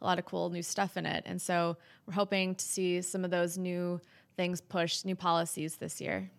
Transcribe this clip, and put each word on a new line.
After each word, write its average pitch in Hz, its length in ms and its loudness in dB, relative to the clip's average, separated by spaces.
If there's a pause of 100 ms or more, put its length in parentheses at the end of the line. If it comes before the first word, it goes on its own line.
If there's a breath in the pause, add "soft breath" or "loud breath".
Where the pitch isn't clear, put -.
a - 40 -6
lot - 140 4
of - 60 -4
cool 175 240 -2
new 170 140 -4
stuff 196 320 -2
in 170 100 -2
it. - 200 -2
And 180 160 -4
so 170 340 2 (300 soft breath)
we're 190 80 -8
hoping 190 420 2
to - 100 -4
see 180 360 0
some 185 240 -2
of 175 60 -2
those 175 260 2
new 175 420 0 (380 soft breath)
things 180 240 0
pushed, 170 440 0
new 190 100 0
policies 170 600 2
this - 220 -8
year. - 400 -4